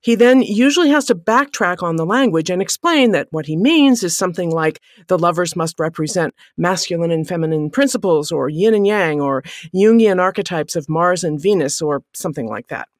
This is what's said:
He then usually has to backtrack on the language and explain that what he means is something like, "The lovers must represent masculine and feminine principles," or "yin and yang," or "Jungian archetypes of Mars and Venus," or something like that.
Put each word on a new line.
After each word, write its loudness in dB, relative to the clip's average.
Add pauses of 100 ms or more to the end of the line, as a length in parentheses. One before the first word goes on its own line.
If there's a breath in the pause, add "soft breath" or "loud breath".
He 2
then 6
usually 2
has 2
to 2
backtrack -2
on -2
the -2
language 0
and -2
explain 0
that -2
what -6
he -4
means 4
is -4
something -4
like, 0 (280 soft breath)
"The 0
lovers 0
must -6
represent -4 (240 soft breath)
masculine -2
and -2
feminine -2
principles," 0
or -2
"yin 2
and 2
yang," 0
or -2 (340 loud breath)
"Jungian 4
archetypes -2
of -4
Mars 0
and -4
Venus," 0
or -2 (100)
something -8
like -10
that. -10 (120)